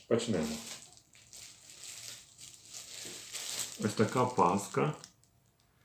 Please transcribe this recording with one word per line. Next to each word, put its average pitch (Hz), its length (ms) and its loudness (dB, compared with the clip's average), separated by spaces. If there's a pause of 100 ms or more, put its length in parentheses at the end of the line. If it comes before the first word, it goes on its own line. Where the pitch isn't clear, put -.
Почнемо. 85 480 2 (3250)
Ось 104 100 2
така 117 300 4
паска. 104 680 4 (920)